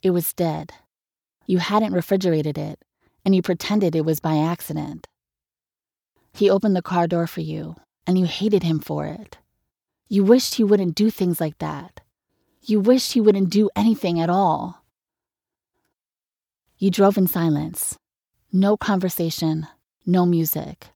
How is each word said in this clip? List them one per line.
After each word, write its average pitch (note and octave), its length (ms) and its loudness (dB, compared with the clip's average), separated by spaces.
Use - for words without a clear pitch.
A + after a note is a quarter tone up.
It F#3+ 80 2
was F3 240 -2
dead. D#3+ 400 -4
You F#3 140 0
hadn't G#3 340 0
refrigerated E3 640 0
it, D3+ 260 -12
and F#3+ 100 4
you F#3 60 4
pretended F3+ 560 0
it D#3 80 0
was D#3 160 0
by D#3+ 160 0
accident. D#3 720 -4
He G3+ 160 2
opened G3 260 2
the F3+ 60 -2
car F3 240 -2
door E3+ 200 -2
for - 140 -10
you, D#3 340 -10
and F#3 120 2
you F3+ 80 2
hated G3+ 380 0
him D#3+ 160 0
for D3+ 260 -8
it. F3 320 -16
You G3 160 2
wished B3 320 4
he A3+ 80 2
wouldn't G3 300 2
do G#3 140 2
things F3+ 320 -2
like D#3 160 -6
that. D#3 460 -12
You G#3+ 180 0
wished A#3+ 360 2
he B3 80 2
wouldn't G3 260 4
do G3+ 260 2
anything G3 460 0
at E3 80 0
all. F3+ 560 -2
You F#3+ 140 0
drove G3 260 4
in F#3+ 120 2
silence. D#3+ 680 -2
No G3 240 2
conversation, E3+ 920 -4
no F3+ 220 2
music. E3 680 -2